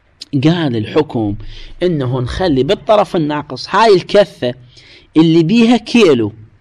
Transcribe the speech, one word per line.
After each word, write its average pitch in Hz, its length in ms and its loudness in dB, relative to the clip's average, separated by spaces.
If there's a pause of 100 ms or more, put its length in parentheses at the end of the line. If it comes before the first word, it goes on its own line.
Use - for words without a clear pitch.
(440)
قال 160 320 0
الحكم 110 600 -4 (480)
إنه 135 380 -2
نخلي 135 420 -2
بالطرف 202 520 0
الناقص 147 540 -6
هاي 208 260 4
الكفة 180 580 0 (640)
اللي 165 260 4
بيها 226 340 2
كيلو 147 560 2 (280)